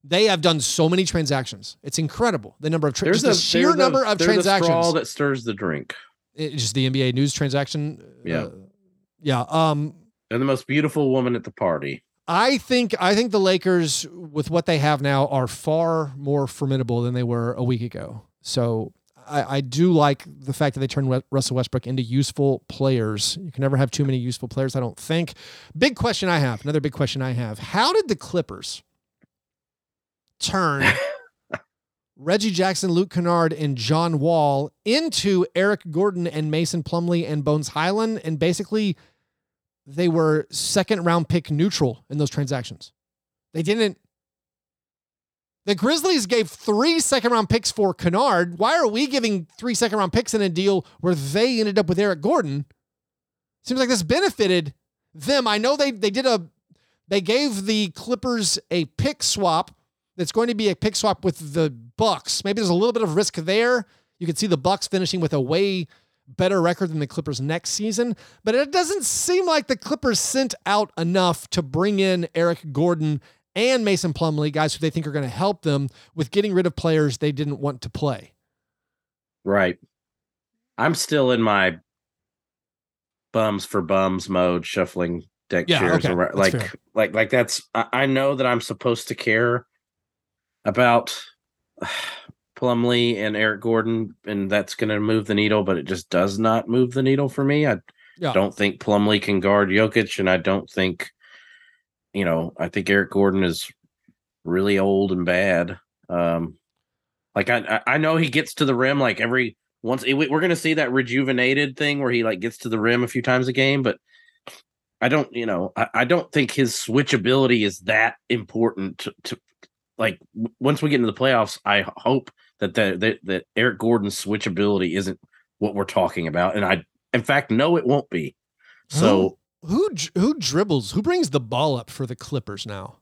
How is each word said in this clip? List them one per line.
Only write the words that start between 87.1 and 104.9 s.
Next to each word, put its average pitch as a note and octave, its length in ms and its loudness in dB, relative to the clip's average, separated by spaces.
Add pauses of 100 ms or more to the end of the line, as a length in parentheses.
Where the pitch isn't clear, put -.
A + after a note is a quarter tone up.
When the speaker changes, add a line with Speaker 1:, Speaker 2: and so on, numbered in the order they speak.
Speaker 2:
like, A2 160 0
that's, A#2+ 320 0 (120)
I, A2+ 180 -2
I C3+ 140 0
know C3+ 280 0
that C3 120 -2
I'm A#2+ 140 0
supposed A#2 480 -4
to G#2+ 60 -6
care A#2+ 520 0 (1000)
about A#2+ 520 2 (600)
<sighs> - 60 -8 (720)
Plumlee A#2+ 640 2
and G#2+ 180 -2
Eric G#2+ 240 0
Gordon, A2+ 540 0 (120)
and G2+ 240 -2
that's G#2 240 0
gonna G#2+ 260 -2
move A2 260 0
the G#2+ 80 0
needle, G#2+ 280 4
but F#2+ 160 0
it C#2 80 -6
just F2 240 -6
does G2 280 2
not A2+ 300 2
move B2 240 2
the C3 100 -2
needle C3+ 260 2
for C3+ 160 -2
me. D3 220 2
I A#2 100 0 (420)
Speaker 1:
Yeah. D#3 140 -2
Speaker 2:
don't G2 220 2
think G2+ 260 -2
Plumlee G#2 400 2
can G2 200 0
guard G2+ 300 2
Jokic, G#2 480 2
and F#2+ 100 2
I F#2 100 4
don't F#2+ 320 -2
think, F#2 400 -4 (1040)
you G2 100 -2
know, E2 340 -2
I F2 100 -4
think F#2 200 -4
Eric G2+ 220 4
Gordon G2 340 2
is - 260 -4 (720)
really F#2+ 360 0
old G2 340 2